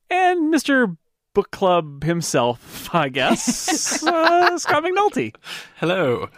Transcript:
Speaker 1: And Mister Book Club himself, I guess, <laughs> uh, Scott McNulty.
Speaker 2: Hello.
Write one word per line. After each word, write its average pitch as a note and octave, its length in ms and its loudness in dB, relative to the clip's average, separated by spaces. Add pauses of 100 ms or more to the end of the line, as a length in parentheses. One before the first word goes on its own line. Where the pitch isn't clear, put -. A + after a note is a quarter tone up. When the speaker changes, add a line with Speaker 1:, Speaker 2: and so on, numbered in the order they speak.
(120)
Speaker 1:
And F4+ 400 2
Mister B3+ 440 2 (380)
Book G3+ 160 0
Club D#3+ 540 0
himself, D3 920 -2
I D3+ 160 2
guess, - 920 -2
<laughs> D#4 40 -2
uh, F4 520 2
Scott D4+ 240 0
McNulty. F#4 500 -2 (440)
Speaker 2:
Hello. D#3 600 0